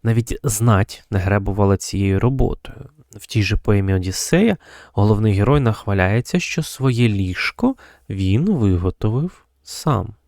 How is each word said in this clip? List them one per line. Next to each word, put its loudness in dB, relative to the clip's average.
Навіть -2
знать 0
не 0
гребувала 2
цією -2
роботою. -2
В -20
тій 0
же 0
поемі 0
Одіссея 0
головний 2
герой 2
нахваляється, 0
що -6
своє 0
ліжко -2
він 0
виготовив -2
сам. -4